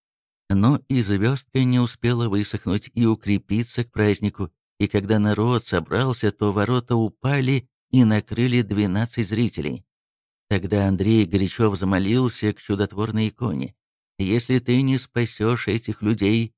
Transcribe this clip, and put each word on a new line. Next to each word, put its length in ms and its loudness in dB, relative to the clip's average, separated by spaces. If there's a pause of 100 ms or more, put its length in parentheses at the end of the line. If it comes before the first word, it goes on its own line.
(500)
Но 380 4
и 140 0
звездка 600 0
не 160 2
успела 500 -2
высохнуть 640 -4
и 120 0
укрепиться 800 0
к 80 -10
празднику, 600 -2 (280)
и 80 2
когда 320 0
народ 440 0
собрался, 680 -2
то 200 0
ворота 440 0
упали 760 -2 (220)
и 120 6
накрыли 580 2
двенадцать 680 -2
зрителей. 560 -4 (640)
Тогда 400 0
Андрей 380 4
горячо 460 0
взмолился 840 0
к 80 -14
чудотворной 680 -2
иконе: 460 -6 (420)
«Если 420 0
ты 220 0
не 160 0
спасешь 680 -4
этих 340 -4
людей, 560 0